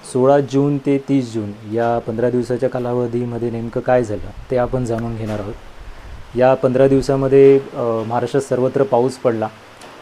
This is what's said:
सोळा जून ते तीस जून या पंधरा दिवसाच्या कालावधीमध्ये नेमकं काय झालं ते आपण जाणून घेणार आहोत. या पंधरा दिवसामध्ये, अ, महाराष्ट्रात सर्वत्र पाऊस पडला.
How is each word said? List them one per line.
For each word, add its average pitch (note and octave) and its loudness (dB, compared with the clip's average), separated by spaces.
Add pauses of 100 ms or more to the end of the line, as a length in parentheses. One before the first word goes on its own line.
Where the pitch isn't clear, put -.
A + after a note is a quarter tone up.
(120)
सोळा C3+ 4
जून C#3 0
ते C#3 0
तीस C3+ -2
जून G#2 -8
या A#2 0
पंधरा A#2 -2
दिवसाच्या B2 0
कालावधीमध्ये A#2+ -2
नेमकं A#2 -6
काय B2+ 2
झालं G2+ -8
ते C3 0
आपण B2 0
जाणून A#2 -4
घेणार G#2+ -6
आहोत. G#2 -8 (800)
या B2+ 4
पंधरा C3 2
दिवसामध्ये, C3+ 6 (120)
अ, A#2 -2
महाराष्ट्रात A#2+ -2
सर्वत्र C3 0
पाऊस B2+ 2
पडला. A2 0 (540)